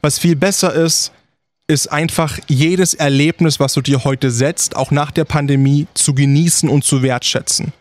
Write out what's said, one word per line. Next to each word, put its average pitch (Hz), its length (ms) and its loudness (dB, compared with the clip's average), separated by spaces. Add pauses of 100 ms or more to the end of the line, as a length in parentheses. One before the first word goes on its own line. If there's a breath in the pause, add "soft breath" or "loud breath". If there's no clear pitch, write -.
Was 151 160 -2
viel 170 180 2
besser 185 360 0
ist, 165 400 0 (540)
ist - 240 0
einfach 156 560 -2
jedes 165 480 2
Erlebnis, 147 640 0
was 135 140 0
du 143 80 0
dir 135 240 0
heute 135 260 0
setzt, 131 460 -2
auch 131 140 -4
nach 147 200 0
der 160 140 -2
Pandemie 143 720 0
zu - 200 -2
genießen 143 540 2
und 135 160 2
zu 131 180 0
wertschätzen. - 800 -2